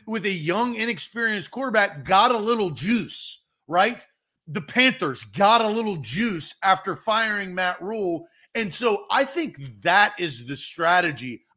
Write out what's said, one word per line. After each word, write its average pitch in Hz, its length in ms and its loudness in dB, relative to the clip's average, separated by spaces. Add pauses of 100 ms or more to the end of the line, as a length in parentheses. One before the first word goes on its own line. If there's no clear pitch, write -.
with 220 180 -4
a 196 80 0
young, 190 420 0
inexperienced 220 760 -4
quarterback, 208 540 0
got 202 280 6
a 233 60 2
little 214 320 0
juice, 156 720 -4 (260)
right? 196 380 2 (420)
The 151 140 -6
Panthers 214 640 0
got 208 360 4
a 220 80 0
little 214 280 -2
juice 160 680 -4
after 190 340 0
firing 214 580 -2
Matt 180 280 -2
Rhule. 185 440 -4 (280)
And 220 200 -4
so 214 360 0
I 254 160 4
think 147 560 -8
that 202 360 4
is 135 280 -6
the 135 100 -8
strategy. 160 840 0 (140)